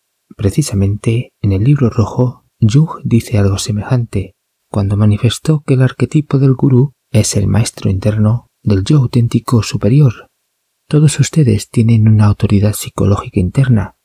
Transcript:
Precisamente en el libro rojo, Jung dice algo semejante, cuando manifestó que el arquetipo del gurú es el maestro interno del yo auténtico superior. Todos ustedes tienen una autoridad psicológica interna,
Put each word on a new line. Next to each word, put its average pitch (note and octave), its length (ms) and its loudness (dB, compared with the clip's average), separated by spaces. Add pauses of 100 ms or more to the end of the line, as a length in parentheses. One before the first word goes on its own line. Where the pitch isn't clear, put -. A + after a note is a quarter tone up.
(380)
Precisamente G#2 1040 -2
en G2+ 120 0
el G2 100 0
libro C3+ 260 2
rojo, - 560 -4 (140)
Jung C3 440 0
dice A2+ 360 -2
algo G2+ 180 0
semejante, G#2+ 760 -6 (360)
cuando G2+ 260 -2
manifestó G#2+ 640 0
que C#3 120 -2
el B2+ 80 2
arquetipo C#3 560 -2
del C3+ 160 2
gurú C3 400 2 (180)
es - 240 0
el G2+ 120 0
maestro G#2 420 -2
interno G#2+ 580 -2 (140)
del G2 220 0
yo D3+ 140 2
auténtico A#2+ 680 0
superior. A#2+ 640 0 (600)
Todos D3+ 320 0
ustedes B2 500 0
tienen A2 380 2
una G#2+ 180 4
autoridad G#2 480 0
psicológica - 680 -4
interna, G2+ 640 -2